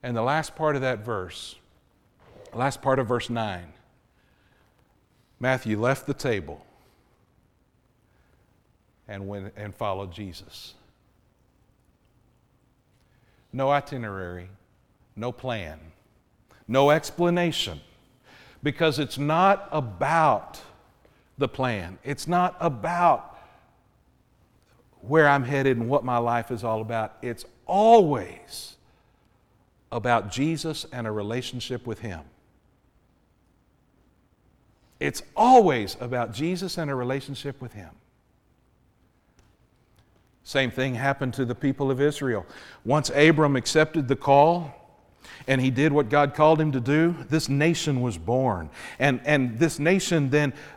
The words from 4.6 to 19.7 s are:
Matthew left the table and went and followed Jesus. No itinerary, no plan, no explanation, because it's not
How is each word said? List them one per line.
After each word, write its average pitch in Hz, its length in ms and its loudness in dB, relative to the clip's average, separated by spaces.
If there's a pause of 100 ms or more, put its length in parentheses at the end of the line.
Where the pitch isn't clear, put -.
Matthew 123 380 0
left 123 280 0
the 143 80 -2
table 95 500 -6 (2500)
and 98 220 -12
went 101 280 -12
and 104 180 -12
followed 98 380 -6
Jesus. - 600 -16 (2750)
No 135 180 0
itinerary, 98 760 -4 (680)
no 117 160 -6
plan, 98 480 -8 (880)
no 135 220 6
explanation, 170 880 0 (840)
because 151 380 0
it's 131 180 -6
not 175 540 2